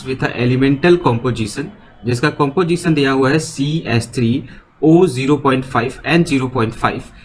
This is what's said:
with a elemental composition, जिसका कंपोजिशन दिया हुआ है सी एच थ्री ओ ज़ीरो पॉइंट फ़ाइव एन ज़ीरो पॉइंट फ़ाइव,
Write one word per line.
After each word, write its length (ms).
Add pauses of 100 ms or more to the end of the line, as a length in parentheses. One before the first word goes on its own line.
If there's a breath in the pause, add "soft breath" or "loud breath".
with 160
a 60 (100)
elemental 680
composition, 600 (420 loud breath)
जिसका 240
कंपोजिशन 640
दिया 160
हुआ 200
है 80
सी 280 (200)
एच 280
थ्री 280 (400 loud breath)
ओ 240
ज़ीरो 300
पॉइंट 280
फ़ाइव 280 (140)
एन 180
ज़ीरो 240
पॉइंट 240
फ़ाइव, 300 (220 soft breath)